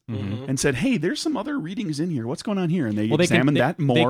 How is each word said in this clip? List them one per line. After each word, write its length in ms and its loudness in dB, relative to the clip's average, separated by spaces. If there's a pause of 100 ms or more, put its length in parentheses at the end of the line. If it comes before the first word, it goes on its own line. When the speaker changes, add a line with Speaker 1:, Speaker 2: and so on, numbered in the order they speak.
(100)
Speaker 1:
Mm-hmm. 220 -4
Speaker 2:
Mm-hmm. 160 -6
Speaker 3:
and 100 -2
said, 180 2
"Hey, 200 2
there's 240 -2
some 160 -2
other 220 -4
readings 420 -6
in 100 -2
here. 160 -4
What's 180 -6
going 140 -2
on 120 0
here?" 160 2
And 100 0
they 120 0
Speaker 1:
Well, 100 4
they 80 4
can, 100 2
Speaker 3:
examined 220 4
Speaker 1:
they, 20 4
Speaker 3:
that 180 0
more, 180 2 (140)